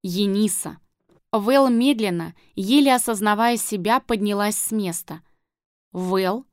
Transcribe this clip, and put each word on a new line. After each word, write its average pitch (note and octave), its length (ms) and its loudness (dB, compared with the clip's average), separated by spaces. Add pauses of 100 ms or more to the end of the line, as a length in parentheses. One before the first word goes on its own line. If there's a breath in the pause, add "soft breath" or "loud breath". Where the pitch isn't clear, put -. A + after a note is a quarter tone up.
Ениса. G3 760 -2 (540)
Вэл B3+ 380 4
медленно, A3 640 0 (220 soft breath)
еле C4 380 4
осознавая A3 640 0
себя, G#3+ 420 -2
поднялась G#3 580 -2
с - 140 -6
места. E3+ 500 -6 (720)
«Вэл?» F#3 600 -2